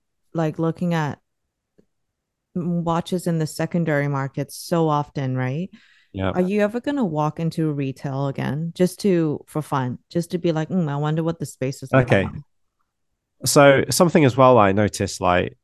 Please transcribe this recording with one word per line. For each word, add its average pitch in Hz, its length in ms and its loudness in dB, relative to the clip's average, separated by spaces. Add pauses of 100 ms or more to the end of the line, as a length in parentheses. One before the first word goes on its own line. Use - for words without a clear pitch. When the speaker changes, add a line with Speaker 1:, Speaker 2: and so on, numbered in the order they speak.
(360)
Speaker 1:
like, 160 240 -4
looking 165 340 -2
at 156 260 -4 (1400)
m-, 170 300 -4
watches 170 420 -4
in 170 120 0
the 156 80 -2
secondary 156 600 -2
market 139 440 -6
so 165 360 -2
often, 143 480 -2
right? 131 340 -4 (420)
Speaker 2:
Yeah. - 180 -2
Speaker 1:
Are - 100 -2
you 196 220 0
ever 214 180 -2
gonna 285 240 -2
walk 151 360 -2
into 160 320 -2
retail 139 560 -4
again 139 460 -6
just - 260 0
to, 165 460 0
for - 140 -6
fun, 127 380 -4 (100)
just 170 220 -4
to 185 80 -4
be 170 140 -2
like, 156 180 -4
"Mm, 180 180 0
I 143 80 -4
wonder 156 260 -2
what 165 160 -4
the - 80 -8
space - 360 -8
is 131 100 -8
like 131 140 4
Speaker 2:
Okay. 101 180 4
Speaker 1:
now"? 85 80 -6 (1120)
Speaker 2:
So 139 460 6
something 165 340 4
as 120 100 4
well 131 220 6
I 101 160 6
noticed, 101 480 -2
like, 90 440 0